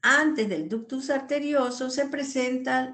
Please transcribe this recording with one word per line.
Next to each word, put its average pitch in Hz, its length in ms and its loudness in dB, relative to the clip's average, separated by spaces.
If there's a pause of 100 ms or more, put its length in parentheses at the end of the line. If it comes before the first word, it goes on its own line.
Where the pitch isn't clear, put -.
Antes 269 440 4
del 156 180 -2
ductus 226 420 -6
arterioso 269 800 0
se 277 180 0
presenta 254 880 -2